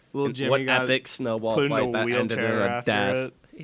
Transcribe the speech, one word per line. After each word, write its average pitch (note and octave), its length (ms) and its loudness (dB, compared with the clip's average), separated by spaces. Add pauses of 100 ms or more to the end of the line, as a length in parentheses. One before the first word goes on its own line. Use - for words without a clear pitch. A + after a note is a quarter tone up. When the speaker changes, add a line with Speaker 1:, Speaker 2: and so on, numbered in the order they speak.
(140)
Speaker 1:
Little C#3 140 0
Speaker 2:
and B2+ 80 -4
Speaker 1:
Jimmy C3 140 -2
Speaker 2:
what C3+ 160 2
Speaker 1:
got B2+ 180 2
Speaker 2:
epic C3 260 0
snowball A2+ 460 -2
Speaker 1:
put C#3+ 100 4
in C#3 60 0
Speaker 2:
fight B2 180 2
Speaker 1:
a - 20 -4
Speaker 2:
that A2 80 -2 (100)
ended A#2+ 300 0
in A#2 60 0
Speaker 1:
wheelchair A2+ 160 0
Speaker 2:
a - 80 2
Speaker 1:
after A#2+ 220 -2
Speaker 2:
death. G#2 240 2
Speaker 1:
it. C3 180 -4 (300)